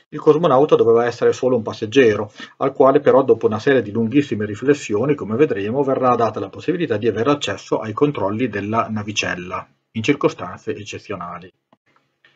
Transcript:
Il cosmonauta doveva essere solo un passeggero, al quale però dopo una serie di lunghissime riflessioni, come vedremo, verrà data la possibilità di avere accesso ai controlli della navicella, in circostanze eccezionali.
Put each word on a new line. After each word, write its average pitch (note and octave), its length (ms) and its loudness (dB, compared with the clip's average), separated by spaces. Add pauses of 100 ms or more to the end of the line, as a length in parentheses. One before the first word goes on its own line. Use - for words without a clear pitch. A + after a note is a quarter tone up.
(100)
Il D3 100 -12
cosmonauta D3+ 560 4
doveva A#2 300 4
essere A#2+ 260 0
solo B2+ 240 0
un A2 60 -2
passeggero, G#2+ 680 2 (280)
al C#3 140 -2
quale C#3 280 4
però C3 240 4
dopo A#2 220 2
una G#2 120 0
serie C3 240 2
di G#2 80 -6
lunghissime A2+ 560 0
riflessioni, B2+ 720 -2
come G#2 180 -6
vedremo, A#2+ 480 0
verrà C3 320 0
data A2 240 -2
la G2+ 120 -8
possibilità D3 460 -4
di A2+ 120 -2
avere A#2 240 0
accesso - 480 -4
ai A2 120 -8
controlli A#2 560 -2
della G#2 400 -4
navicella, G2 760 -6 (240)
in A2 140 -8
circostanze G#2+ 680 -4
eccezionali. F#2 800 -12 (840)